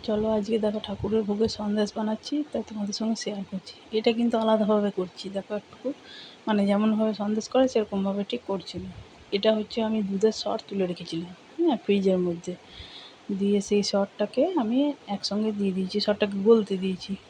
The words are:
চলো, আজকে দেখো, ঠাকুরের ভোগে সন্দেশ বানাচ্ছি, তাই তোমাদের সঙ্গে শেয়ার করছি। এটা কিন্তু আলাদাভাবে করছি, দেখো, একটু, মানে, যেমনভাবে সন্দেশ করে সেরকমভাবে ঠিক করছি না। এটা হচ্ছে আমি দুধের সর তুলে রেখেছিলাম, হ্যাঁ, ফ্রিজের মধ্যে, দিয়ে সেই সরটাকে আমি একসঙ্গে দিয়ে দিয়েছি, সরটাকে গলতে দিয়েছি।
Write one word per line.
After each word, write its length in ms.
চলো, 260
আজকে 280
দেখো, 240
ঠাকুরের 420
ভোগে 260
সন্দেশ 440
বানাচ্ছি, 400
তাই 200
তোমাদের 300
সঙ্গে 220
শেয়ার 280
করছি। 300
এটা 200
কিন্তু 260
আলাদাভাবে 520
করছি, 400
দেখো, 260
একটু, 220
মানে, 220
যেমনভাবে 480
সন্দেশ 340
করে 200
সেরকমভাবে 560
ঠিক 200
করছি 340
না। 120
এটা 220
হচ্ছে 280
আমি 200
দুধের 340
সর 280
তুলে 220
রেখেছিলাম, 460
হ্যাঁ, 260
ফ্রিজের 400
মধ্যে, 340
দিয়ে 300
সেই 240
সরটাকে 580
আমি 200
একসঙ্গে 440
দিয়ে 200
দিয়েছি, 280
সরটাকে 440
গলতে 340
দিয়েছি। 340